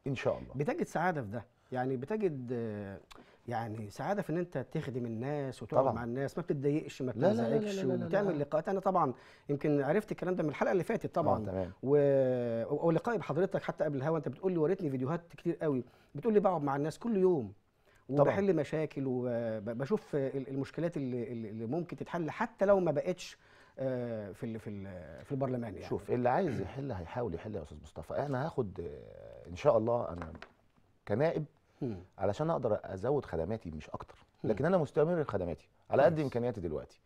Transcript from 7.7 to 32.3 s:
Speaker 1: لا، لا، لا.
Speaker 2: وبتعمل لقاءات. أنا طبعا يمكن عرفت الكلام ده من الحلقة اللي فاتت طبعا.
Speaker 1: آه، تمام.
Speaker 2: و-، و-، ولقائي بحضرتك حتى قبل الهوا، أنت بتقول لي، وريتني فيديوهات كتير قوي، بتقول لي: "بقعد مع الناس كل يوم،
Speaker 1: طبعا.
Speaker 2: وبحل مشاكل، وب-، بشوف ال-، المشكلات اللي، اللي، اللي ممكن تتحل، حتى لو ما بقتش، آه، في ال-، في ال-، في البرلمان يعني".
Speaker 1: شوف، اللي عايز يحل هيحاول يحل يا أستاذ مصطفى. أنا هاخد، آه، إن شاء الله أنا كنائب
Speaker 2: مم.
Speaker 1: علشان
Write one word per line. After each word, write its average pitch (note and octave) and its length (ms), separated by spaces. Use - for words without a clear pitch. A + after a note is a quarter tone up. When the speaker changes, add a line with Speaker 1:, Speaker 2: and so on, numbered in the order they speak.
Speaker 1:
لا، F#3+ 80
لا، F#3 60
لا. F3 120
Speaker 2:
وبتعمل F#3 340
لقاءات. D#3 300
أنا F#3+ 100
طبعا F3 340
يمكن C#3+ 320
عرفت E3 300
الكلام F3+ 240
ده F3+ 80
من D3+ 60
الحلقة A#3 220
اللي F#3 120
فاتت F3+ 320
طبعا. D3+ 260
Speaker 1:
آه، G#2+ 40
تمام. F#2 260
Speaker 2:
و-، B2+ 800
و-، D3 140
ولقائي E3+ 300
بحضرتك E3 460
حتى - 200
قبل D3+ 140
الهوا، D#3 200
أنت D#3 120
بتقول F#3 220
لي، F3 60
وريتني E3 320
فيديوهات C3+ 400
كتير - 260
قوي، C#3+ 280
بتقول G#3+ 180
لي: G#3 60
"بقعد F#3 220
مع C#3 140
الناس D3 240
كل A#3 180
يوم، E3 360
Speaker 1:
طبعا. C#3+ 120
Speaker 2:
وبحل F#3 340
مشاكل، D3+ 520
وب-، A#2 600
بشوف C#3 460
ال-، C3+ 340
المشكلات C#3 480
اللي، B2 340
اللي، A2+ 180
اللي A2 160
ممكن D3+ 320
تتحل، D#3+ 340
حتى - 340
لو G3+ 140
ما E3+ 120
بقتش، D3 460
آه، A#2+ 520
في - 140
ال-، A2+ 140
في A2+ 100
ال-، F2+ 560
في - 60
البرلمان B2+ 420
يعني". - 140
Speaker 1:
شوف، - 240
اللي A#2+ 180
عايز C#3 320
يحل C3 300
هيحاول F#2+ 440
يحل G#2+ 200
يا E2+ 80
أستاذ D2+ 200
مصطفى. - 300
أنا C3+ 320
هاخد، A#2+ 340
آه، A#1 720
إن F2 60
شاء A2+ 220
الله A#2 320
أنا E2 240
كنائب D3+ 380
Speaker 2:
مم. A2+ 160
Speaker 1:
علشان G2+ 320